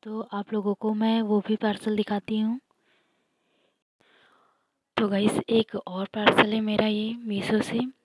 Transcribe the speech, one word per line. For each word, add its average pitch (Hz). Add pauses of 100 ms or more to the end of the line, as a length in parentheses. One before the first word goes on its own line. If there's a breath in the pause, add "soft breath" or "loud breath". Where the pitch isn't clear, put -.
तो 220 (120)
आप 202
लोगों 208
को 214
मैं 220
वो 208
भी 214
पार्सल 214
दिखाती 214
हूँ। 226 (2500 soft breath)
तो 214
गाइस, 202 (100)
एक 226
और 190
पार्सल 208
है 220
मेरा 214
ये 214
मीशो 214
से - (260)